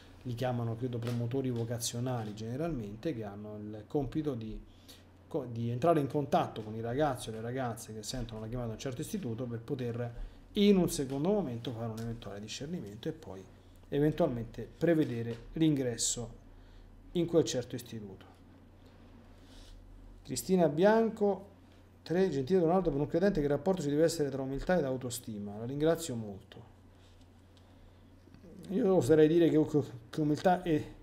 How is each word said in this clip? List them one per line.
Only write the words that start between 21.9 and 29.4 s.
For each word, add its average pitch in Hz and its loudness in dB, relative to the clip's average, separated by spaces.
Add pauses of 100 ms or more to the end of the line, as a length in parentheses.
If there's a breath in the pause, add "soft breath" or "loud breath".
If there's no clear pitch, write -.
tre, 185 2
gentile 139 2
Donaldo, 170 4
per 139 0
un 147 0
credente 196 2
che 143 2
rapporto 147 0
ci 143 0
deve 147 4
essere 151 2
tra 135 -6
umiltà 139 0
ed 147 2
autostima? 117 -6
La 113 -8
ringrazio 147 0
molto. 104 -12 (2000 loud breath)
Io 190 4
oserei 156 8
dire 170 6